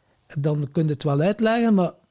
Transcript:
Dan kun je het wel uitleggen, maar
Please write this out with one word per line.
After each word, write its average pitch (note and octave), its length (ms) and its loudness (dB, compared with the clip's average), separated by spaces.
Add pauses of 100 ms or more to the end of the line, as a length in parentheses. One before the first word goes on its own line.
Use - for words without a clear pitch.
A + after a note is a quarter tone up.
(400)
Dan D3 320 -2
kun D#3+ 140 0
je D3+ 80 0
het - 100 -8
wel C#3+ 180 0
uitleggen, A3 520 2
maar F3+ 180 2 (200)